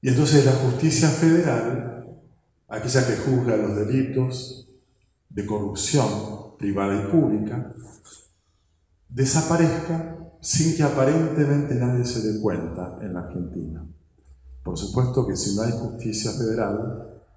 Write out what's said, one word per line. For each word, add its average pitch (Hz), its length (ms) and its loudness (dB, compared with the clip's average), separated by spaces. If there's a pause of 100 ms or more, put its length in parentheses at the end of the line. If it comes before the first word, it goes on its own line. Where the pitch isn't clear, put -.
Y 131 80 -2
entonces 139 360 6
la 131 60 6
justicia 135 560 2
federal, 151 960 2 (640)
aquella 120 400 0
que - 80 0
juzga 120 420 2
los 104 180 0
delitos 127 960 -2 (600)
de 101 160 -6
corrupción 104 1120 -2
privada 98 420 0
y - 100 -4
pública, 113 640 0 (1400)
desaparezca 160 1000 2 (300)
sin 156 360 2
que 156 60 2
aparentemente 143 920 2
nadie 123 320 0
se 113 160 -4
dé 107 180 -2
cuenta 90 600 -4
en 95 140 -8
la 90 60 -8
Argentina. 80 600 -10 (800)
Por 87 140 -6
supuesto 123 480 0
que 95 100 -4
si 98 200 -2
no 107 80 0
hay 117 80 0
justicia 117 600 -6
federal 110 800 -4 (240)